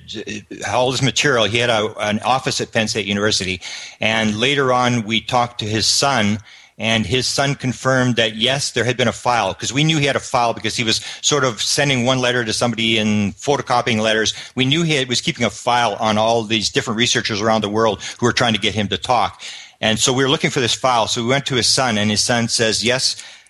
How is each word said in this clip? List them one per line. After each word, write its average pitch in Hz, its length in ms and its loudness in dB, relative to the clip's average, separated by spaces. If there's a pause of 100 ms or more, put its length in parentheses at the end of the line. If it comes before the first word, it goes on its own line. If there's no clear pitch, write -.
(640)
uh, 101 100 -4
all 127 160 2
his 123 120 -2
material. 127 420 2
He 104 140 0
had 120 100 2
a, 107 300 0
an 104 220 -2
office 127 420 -2
at 104 100 -8
Penn 110 160 0
State 107 160 -2
University. 98 560 -2 (400)
And 110 400 0
later 135 320 2
on, 123 300 2
we 110 180 -2
talked 120 380 0
to 113 80 -6
his 104 200 0
son, 110 520 2 (400)
and 110 260 0
his 123 220 0
son 139 300 0
confirmed 127 600 0
that, 113 200 0
yes, 127 340 -2
there 117 140 0
had 123 120 0
been 123 100 2
a 110 60 2
file, 113 400 0
'cause 101 180 -6
we 139 140 0
knew 160 140 2
he 143 80 2
had 131 100 0
a 107 40 -2
file 120 340 0
because 110 220 -6
he 123 80 -2
was 110 180 0 (180)
sort 143 240 2
of 117 160 -2
sending 139 460 0
one 131 140 2
letter 123 220 0
to 110 120 -2
somebody 113 420 0
and 104 380 2
photocopying 123 640 0
letters. 110 320 2 (220)
We 131 100 0
knew 147 180 2
he 156 120 0
had, 131 160 -2
was 120 100 0
keeping - 240 -2
a 107 60 0
file 120 500 0
on 110 160 2
all 113 280 2
these 107 260 -2
different 123 260 -2
researchers 113 460 0
around 110 180 2
the 101 80 0
world 107 320 0 (180)
who - 60 0
were 117 80 2
trying 113 220 0
to 104 60 -2
get 101 140 0
him 104 140 -2
to 95 80 -2
talk. 104 460 -2 (400)
And 107 160 2
so - 120 2
we 131 140 2
were 131 60 2
looking 156 200 0
for 147 100 0
this 117 140 0
file. 120 320 2
So 123 160 -2
we 117 60 -2
went 135 180 0
to 135 100 -2
his 110 100 2
son, 123 320 2
and 104 120 2
his 104 120 0
son 117 260 0
says, 110 340 0
"Yes, 123 400 0 (280)